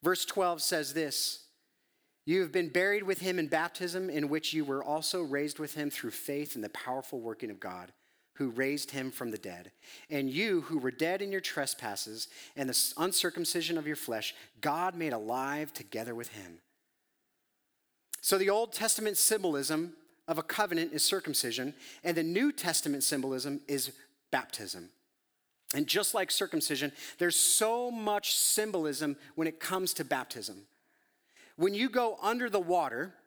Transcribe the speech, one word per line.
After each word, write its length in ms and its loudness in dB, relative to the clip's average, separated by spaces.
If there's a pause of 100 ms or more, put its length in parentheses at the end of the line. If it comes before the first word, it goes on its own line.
Verse 220 4
twelve 360 2
says 320 0
this, 520 -2 (800)
"You 180 4
have 100 -2
been 180 0
buried 320 4
with 200 -2
him 180 0
in 80 0
baptism, 640 0
in 180 0
which 240 0
you 100 0
were 200 -2
also 400 0
raised 340 -2
with 160 -6
him 160 -2
through 220 -6
faith 440 -6
in 60 -6
the 80 -4
powerful 500 -6
working 300 -6
of 100 -12
God, 340 -10 (400)
who 160 -2
raised 420 -2
him 200 -4
from 200 -6
the 60 -4
dead. 340 -12 (380)
And 200 -2
you, 320 2
who 160 -2
were 140 0
dead 300 0
in 100 -4
your 100 -2
trespasses 840 -4 (280)
and 140 -2
the 40 -2
s-, 220 2
uncircumcision 800 0
of 100 -4
your 100 -2
flesh, 360 -4 (280)
God 340 0
made 160 -2
alive 640 -2
together 400 -6
with 160 -8
him." 300 -16 (1600)
So 160 4
the 120 6
Old 240 4
Testament 440 2
symbolism 800 2 (320)
of 100 2
a 60 -2
covenant 500 0
is 100 2
circumcision, 680 0 (300)
and 140 2
the 60 2
New 280 4
Testament 520 0
symbolism 640 0
is 240 -2 (380)
baptism. 600 -4 (840)
And 120 2
just 280 2
like 180 2
circumcision, 600 0 (260)
there's 180 4
so 560 4
much 440 0
symbolism 840 2 (180)
when 120 2
it 120 -6
comes 340 -2
to 100 -4
baptism. 640 -4 (920)
When 160 4
you 160 2
go 320 2
under 280 2
the 100 4
water, 540 0 (140)